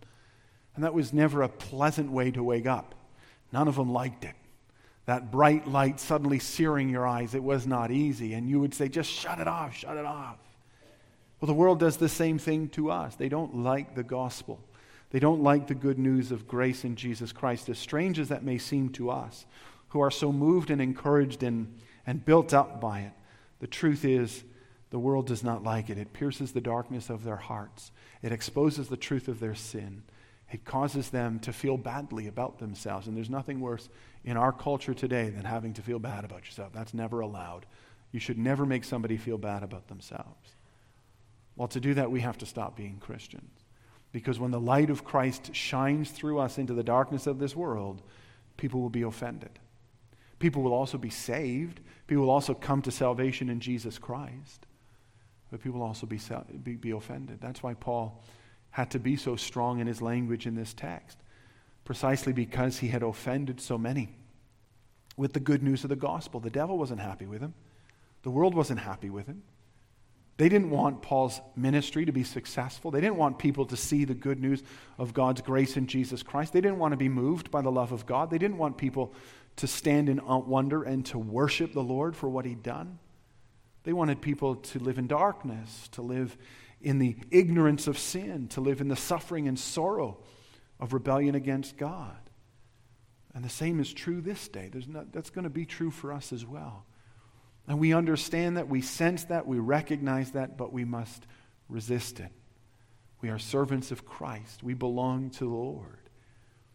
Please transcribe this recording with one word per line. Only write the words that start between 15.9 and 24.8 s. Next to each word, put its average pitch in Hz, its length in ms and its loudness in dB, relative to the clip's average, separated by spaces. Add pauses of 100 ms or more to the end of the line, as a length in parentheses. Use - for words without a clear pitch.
news 131 340 4
of 113 160 -6
grace 127 380 0
in 120 100 -4
Jesus 113 360 -6
Christ, 123 380 -2
as 117 100 -6
strange 160 400 0
as 135 100 0
that 135 140 -2
may 127 160 0
seem 135 300 0
to 120 200 -4
us, 123 380 -6 (400)
who 147 120 0
are 139 120 6
so 143 200 0
moved 156 380 6
and 143 120 2
encouraged 135 600 4
and, 117 380 -2 (260)
and 123 180 -4
built 160 300 8
up 139 260 6
by 107 200 -2
it. 101 140 -10 (460)
The 123 80 -8
truth 147 380 2
is, 123 380 2 (480)